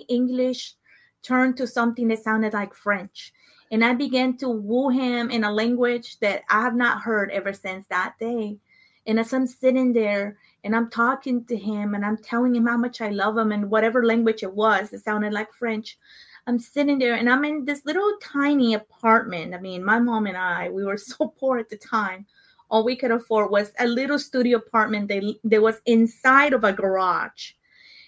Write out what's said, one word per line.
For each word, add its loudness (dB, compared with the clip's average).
English -2
turned 2
to -4
something 0
that -2
sounded 0
like -6
French. -6
And 4
I 2
began 0
to -4
woo 0
him 0
in 0
a 0
language 0
that 0
I 2
have -2
not 0
heard -2
ever -4
since -10
that -4
day. -6
And 2
as -2
I'm 0
sitting 2
there 0
and -2
I'm 0
talking -2
to -6
him -4
and -4
I'm -2
telling 0
him 2
how 2
much -2
I -4
love 0
him 0
and -2
whatever 2
language 2
it -8
was, 2
it -12
sounded -2
like -6
French. -6
I'm 0
sitting 0
there 2
and 0
I'm 2
in -4
this -6
little 0
tiny 0
apartment. 0
I -10
mean, -8
my 2
mom 0
and -6
I, -4
we -6
were -4
<laughs> -12
so -4
poor 0
at -8
the -16
time. -6
All 2
we 0
could -2
afford 0
was 0
a 2
little 0
studio 0
apartment 0
that, -2
that 4
was 4
inside 4
of 2
a 4
garage. -2